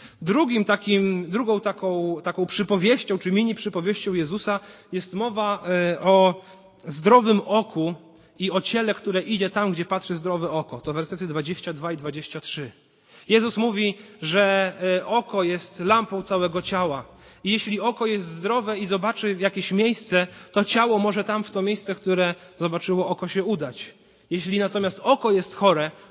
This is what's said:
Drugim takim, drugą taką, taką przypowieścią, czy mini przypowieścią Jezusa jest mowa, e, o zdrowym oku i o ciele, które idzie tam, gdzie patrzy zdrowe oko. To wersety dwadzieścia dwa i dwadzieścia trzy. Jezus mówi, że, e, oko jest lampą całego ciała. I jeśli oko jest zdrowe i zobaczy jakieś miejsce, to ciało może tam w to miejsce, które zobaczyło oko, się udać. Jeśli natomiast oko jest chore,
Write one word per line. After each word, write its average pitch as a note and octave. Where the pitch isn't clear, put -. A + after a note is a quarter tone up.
Drugim A3+
takim, G3
drugą G#3+
taką, F3+
taką F3+
przypowieścią, G3
czy F3+
mini A3
przypowieścią G3
Jezusa F3+
jest F3+
mowa, G#3
e, F3
o F#3
zdrowym G#3
oku F3
i F#3
o F#3
ciele, A3+
które F#3
idzie F#3+
tam, G#3
gdzie E3
patrzy F#3
zdrowe E3+
oko. D3+
To D3+
wersety E3+
dwadzieścia D#3+
dwa D#3+
i E3
dwadzieścia D3
trzy. C3+
Jezus A3
mówi, G#3
że, F#3+
e, -
oko G#3+
jest F3
lampą G3
całego F3+
ciała. E3+
I G3
jeśli G#3+
oko A3+
jest G#3
zdrowe G3+
i G#3
zobaczy G3
jakieś G3
miejsce, F#3+
to G#3
ciało A3+
może G#3
tam G#3+
w -
to G3
miejsce, G3+
które F3+
zobaczyło E3+
oko, F3+
się F#3+
udać. D3+
Jeśli F#3
natomiast G3
oko B3
jest F#3+
chore, D#3